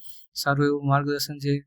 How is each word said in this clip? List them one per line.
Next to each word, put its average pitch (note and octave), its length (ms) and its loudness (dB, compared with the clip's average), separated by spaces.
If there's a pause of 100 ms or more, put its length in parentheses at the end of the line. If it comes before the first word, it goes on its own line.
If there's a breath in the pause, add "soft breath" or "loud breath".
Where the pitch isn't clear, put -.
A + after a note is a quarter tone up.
(340 loud breath)
સારું C#3+ 320 0
એવું C#3+ 220 0
માર્ગદર્શન C#3+ 520 0
છે. C#3+ 140 -2 (140)